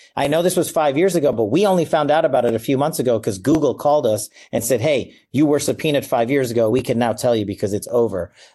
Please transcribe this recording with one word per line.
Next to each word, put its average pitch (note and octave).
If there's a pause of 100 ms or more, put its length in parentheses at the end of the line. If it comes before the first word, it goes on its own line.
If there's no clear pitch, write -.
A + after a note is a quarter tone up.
(160)
I C#3+
know D#3
this F3+
was D#3
five D3+
years F3
ago, C#3+
but A2+
we D#3+
only F3+
found D3
out D#3+
about C3
it A2+
a A2
few C3+
months D#3
ago A#2
'cause G#2+
Google C3
called D3
us G#2+ (240)
and -
said, A#2+
"Hey, C3+ (200)
you D3
were C#3+
subpoenaed C#3
five A#2+
years C3+
ago. A2+
We B2
can A#2+
now A#2+
tell A#2+
you G#2+
because G2+
it's G2+
over, G2 (240)